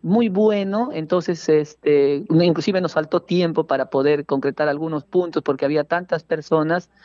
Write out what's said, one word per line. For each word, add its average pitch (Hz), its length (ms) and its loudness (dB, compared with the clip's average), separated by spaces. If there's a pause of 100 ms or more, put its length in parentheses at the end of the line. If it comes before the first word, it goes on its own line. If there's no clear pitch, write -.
muy 220 280 2
bueno. 202 640 0
Entonces, 165 560 -4
este, 147 800 2
inclusive 175 520 2
nos 180 120 -4
faltó 160 280 -2
tiempo 170 460 0
para 131 220 -2
poder 143 360 0
concretar 139 440 -2
algunos 151 340 -4
puntos 175 400 -2
porque 139 220 -2
había 147 180 0
tantas 170 400 -4
personas 160 680 -2 (160)